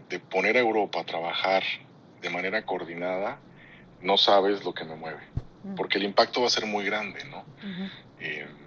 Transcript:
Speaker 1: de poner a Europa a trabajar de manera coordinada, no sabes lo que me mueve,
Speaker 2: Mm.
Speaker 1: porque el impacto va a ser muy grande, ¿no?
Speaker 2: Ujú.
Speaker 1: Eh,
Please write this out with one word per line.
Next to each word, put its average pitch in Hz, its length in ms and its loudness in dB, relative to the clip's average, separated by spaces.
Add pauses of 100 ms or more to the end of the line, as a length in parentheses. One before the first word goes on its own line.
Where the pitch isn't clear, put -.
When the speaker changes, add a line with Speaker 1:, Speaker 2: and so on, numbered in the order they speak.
Speaker 1:
de 90 120 -6
poner 95 360 2
a 127 40 6
Europa 107 420 2
a - 20 -4
trabajar 87 600 0 (580)
de - 80 -6
manera 90 360 -2
coordinada, 92 720 -4 (640)
no 98 160 4
sabes 101 460 6
lo 90 100 -4
que 85 120 -8
me 80 100 -10
mueve, 78 260 -10 (420)
Speaker 2:
Mm. 196 120 -8
Speaker 1:
porque - 220 0
el 101 80 0
impacto 113 360 4
va 120 60 4
a 110 40 2
ser 107 140 0
muy 104 200 -2
grande, 98 400 -4
¿no? - 140 -14
Speaker 2:
Ujú. 190 500 -10 (320)
Speaker 1:
Eh, - 260 -8 (200)